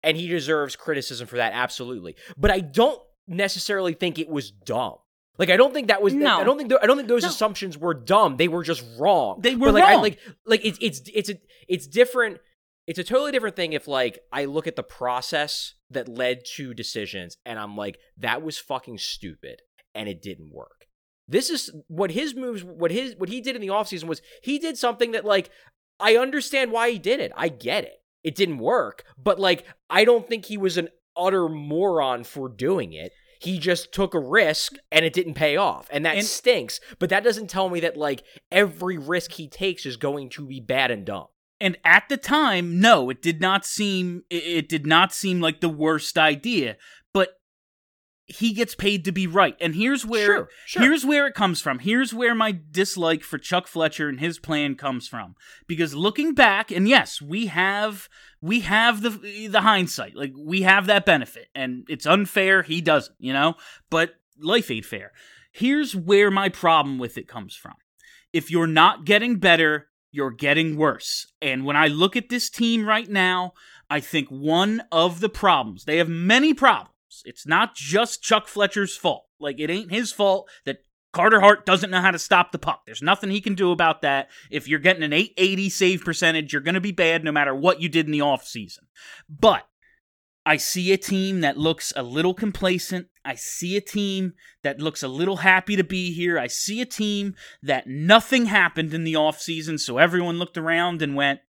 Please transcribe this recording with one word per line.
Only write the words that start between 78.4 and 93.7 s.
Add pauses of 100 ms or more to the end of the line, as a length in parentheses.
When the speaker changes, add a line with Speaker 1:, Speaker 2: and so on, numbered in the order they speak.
Speaker 4:
Fletcher's
fault. (140)
Like,
it
ain't
his
fault (180)
that (280)
Carter
Hart
doesn't
know
how
to
stop
the
puck.
There's
nothing
he
can
do
about
that. (220)
If
you're
getting
an
eight
eighty
save
percentage,
you're
gonna
be
bad
no
matter
what
you
did
in
the
offseason. (440)
But (760)
I
see
a
team
that
looks
a
little
complacent. (180)
I
see